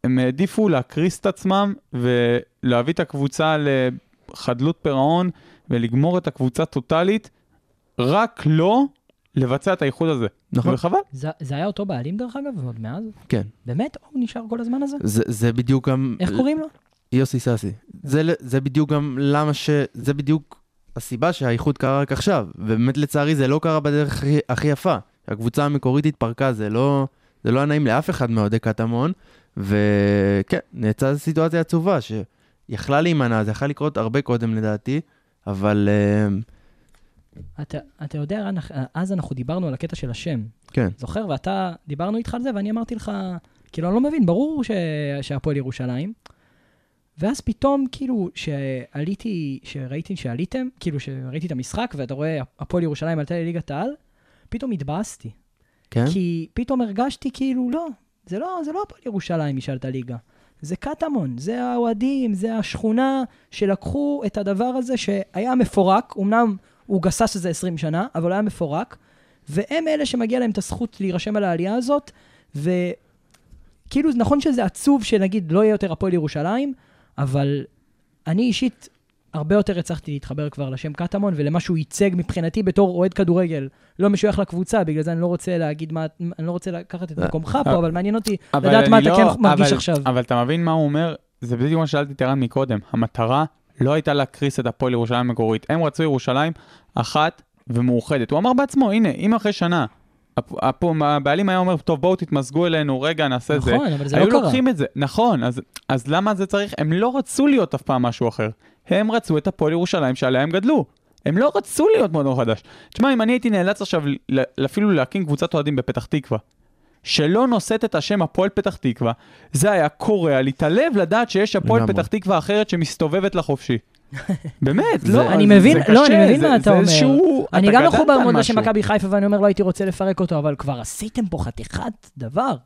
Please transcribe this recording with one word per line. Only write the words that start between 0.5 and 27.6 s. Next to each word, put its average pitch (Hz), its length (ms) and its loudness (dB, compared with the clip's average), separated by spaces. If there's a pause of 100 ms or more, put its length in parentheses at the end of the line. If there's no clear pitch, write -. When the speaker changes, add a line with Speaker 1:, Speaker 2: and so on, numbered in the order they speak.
Speaker 1:
להקריס 156 520 -2
את - 60 -4
עצמם 196 480 0 (180)
ולהביא 123 1000 0
את 170 80 -2
הקבוצה 151 580 -2
לחדלות 131 1200 -2
פירעון 156 480 2 (400)
ולגמור 127 480 2
את 170 80 -4
הקבוצה 135 380 -2
טוטלית, 175 680 -2 (680)
רק 175 480 0
לא 180 380 4 (500)
לבצע 131 380 0
את 185 100 -2
האיחוד 151 260 0
הזה. 123 180 0 (260)
Speaker 2:
נכון. 131 220 2
Speaker 1:
וחבל. 180 240 0 (140)
Speaker 3:
זה, 139 160 -8 (120)
זה 143 140 -8
היה 156 120 -4
אותו 202 200 -6
בעלים, 156 300 -6
דרך 240 200 -8
אגב, 269 280 -8
ועוד 113 160 -10
מאז? 131 240 -8 (240)
Speaker 2:
כן. 107 140 0 (240)
Speaker 3:
באמת? 160 300 -6 (160)
הוא 262 120 -4
נשאר 233 260 -8
כל 233 100 -6
הזמן 247 220 -4
הזה? 277 200 -6
Speaker 2:
זה, 107 240 0
זה 113 260 -2
בדיוק 123 360 0
גם 131 320 -2
Speaker 3:
איך - 160 0
קוראים 285 220 0
לו? 311 80 -6 (460)
Speaker 2:
יוסי 127 280 0
סאסי. 107 320 -2 (300)
זה 143 200 0
ל-, 165 160 2
זה 131 220 -2
בדיוק 143 320 0
גם 147 280 -2
למה 147 340 2
ש-, - 160 -4 (240)
זה 123 200 -2
בדיוק 147 480 -2 (340)
הסיבה 127 360 -2
שהאיחוד 131 460 -2
קרה 135 220 0
רק 139 120 -2
עכשיו. 135 340 0 (120)
ובאמת, 113 380 0
לצערי, 147 380 0
זה 135 140 2
לא 151 140 2
קרה 156 180 0
בדרך 147 320 0
הכי, 143 260 0 (100)
הכי 127 200 -2
יפה. 151 280 0 (320)
הקבוצה 117 360 -2
המקורית 143 420 0
התפרקה, 131 460 0
זה 107 180 -4
לא... 135 360 2 (380)
זה 110 60 0
לא 123 80 4
היה 143 80 2